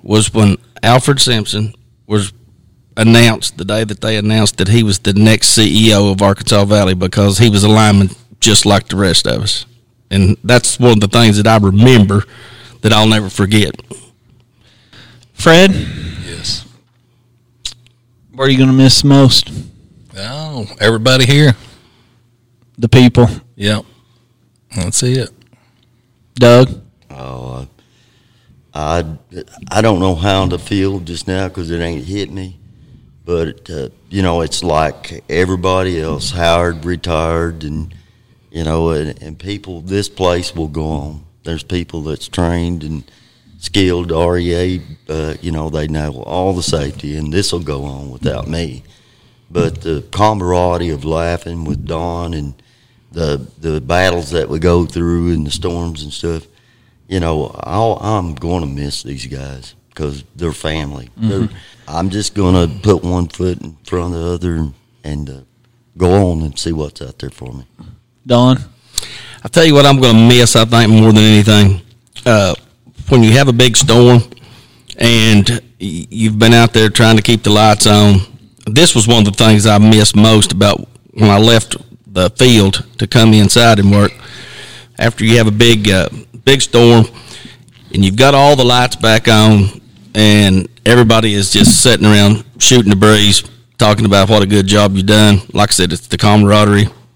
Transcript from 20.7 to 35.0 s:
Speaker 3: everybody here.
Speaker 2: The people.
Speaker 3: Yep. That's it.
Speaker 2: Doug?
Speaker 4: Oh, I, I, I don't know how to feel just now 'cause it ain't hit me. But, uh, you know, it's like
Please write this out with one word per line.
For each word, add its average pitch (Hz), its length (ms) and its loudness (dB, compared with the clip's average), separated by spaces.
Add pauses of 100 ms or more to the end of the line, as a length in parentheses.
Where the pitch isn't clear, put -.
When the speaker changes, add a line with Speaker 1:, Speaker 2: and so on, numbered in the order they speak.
Speaker 3:
everybody 117 460 2
here. 143 300 4 (1200)
Speaker 2:
The 117 100 -2
people. 123 400 6 (280)
Speaker 3:
Yep. 104 280 -4 (880)
That's 92 280 -6
it. 127 280 -4 (1040)
Speaker 2:
Doug? 120 440 4 (300)
Speaker 4:
Oh, 64 560 -16 (1040)
I, 78 280 -6
I, 80 420 -14 (280)
I 107 100 -2
don't 110 200 0
know 92 140 -2
how 95 340 -2
to 87 100 -6
feel 98 420 -4
just 82 260 -14
now 95 220 -6
'cause 87 220 -12
it 85 100 -6
ain't 82 240 -8
hit 95 260 -10
me. 92 280 -16 (680)
But, 82 440 -8
uh, 73 200 -12 (200)
you 98 140 -4
know, 87 180 -2
it's - 240 -6
like 78 640 -4